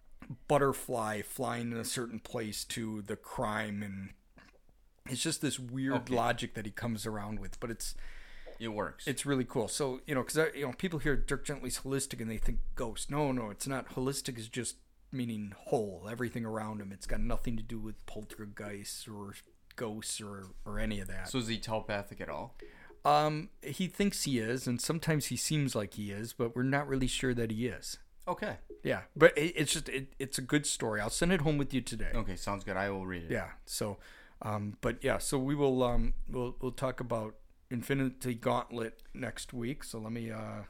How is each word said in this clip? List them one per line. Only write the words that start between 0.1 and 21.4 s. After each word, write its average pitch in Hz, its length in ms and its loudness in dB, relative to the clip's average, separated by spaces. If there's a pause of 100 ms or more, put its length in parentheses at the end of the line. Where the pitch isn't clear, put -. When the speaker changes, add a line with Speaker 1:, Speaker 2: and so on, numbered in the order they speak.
Speaker 1:
butterfly 123 720 2
flying 120 500 -4
in 117 60 -4
a 113 80 -4
certain 117 340 -4
place 107 460 -4
to 110 360 -4
the 101 140 -4
crime, 107 680 -2
and 98 260 -8 (1000)
it's 127 140 -4
just 160 200 0
this 135 180 0
weird 131 360 0
Speaker 2:
Okay. 123 200 0
Speaker 1:
logic 117 380 2
that 110 120 -6
he 107 60 -6
comes 117 340 -2
around 107 340 -4
with, 98 200 -6
but 120 120 -4
it's - 240 -4 (640)
Speaker 2:
It 117 100 -4
works. 104 380 -2
Speaker 1:
it's 131 180 -2
really 135 200 4
cool. 113 220 0
So, 131 380 0
you 151 80 -2
know, 127 100 2
'cause - 140 0
I, 156 140 4
you 139 160 -4
know, 123 60 -4
people 170 260 -2
hear 131 160 4
Dirk - 300 4
Gently's 127 340 -4
holistic 127 420 -2
and 113 80 -2
they 110 80 -2
think - 220 6 (160)
ghost. 117 340 -2
No, 143 220 2
no, 120 180 0
it's - 180 -6
not. 131 220 -2
Holistic 131 480 -2
is 113 120 -8
just - 280 -4 (340)
meaning 110 460 -2
whole, 101 520 0
everything 117 360 -2
around 107 360 -4
him. 98 100 -8
It's - 160 -10
got 120 140 4
nothing 117 360 4
to 110 60 -2
do 113 160 -6
with 107 260 -8
poltergeists 104 1000 -8
or 101 260 -8 (420)
ghosts 110 460 -4
or, 98 280 -10 (160)
or 104 120 -2
any 107 220 2
of 95 80 -4
that. 92 220 -4
Speaker 2:
So 131 100 0
is 113 80 0